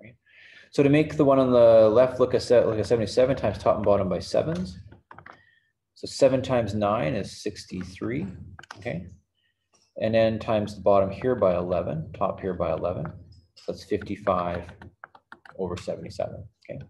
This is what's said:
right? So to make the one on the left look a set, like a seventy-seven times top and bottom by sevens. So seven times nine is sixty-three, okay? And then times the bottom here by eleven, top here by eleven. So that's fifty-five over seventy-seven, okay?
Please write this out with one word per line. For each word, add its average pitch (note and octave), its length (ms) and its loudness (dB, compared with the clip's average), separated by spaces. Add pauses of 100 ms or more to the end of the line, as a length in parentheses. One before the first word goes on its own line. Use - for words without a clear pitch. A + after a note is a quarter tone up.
right? - 140 -20 (560)
So D3 140 0
to C#3+ 40 4
make D3 280 2
the D3+ 80 2
one C3+ 160 4
on B2+ 100 2
the A#2 380 8
left B2+ 320 4
look B2 140 2
a A2 60 2
set, A2 280 4
like G#2+ 100 -2
a G#2 60 0
seventy-seven B2 520 2
times G#2 220 -4
top - 180 2
and G#2+ 80 -6
bottom G2+ 240 2
by F2 120 -4
sevens. F3 580 -4 (1160)
So - 140 -14
seven C3 340 2
times A2+ 320 -2
nine A2 400 0
is F#2+ 260 -8
sixty-three, G#2+ 840 -8 (520)
okay? - 280 -10 (960)
And A2 120 -2
then A2+ 280 2
times G#2 340 -2
the - 60 -14
bottom G2 300 4
here B2 260 -2
by F#2+ 180 2
eleven, F2 580 -4
top - 280 -6
here F#2 140 -6
by E2+ 180 -4
eleven. D#2+ 340 -6 (480)
So - 160 -14
that's - 140 -12
fifty-five F2+ 800 -4 (920)
over F2 200 -6
seventy-seven, - 680 -10 (260)
okay? - 220 -14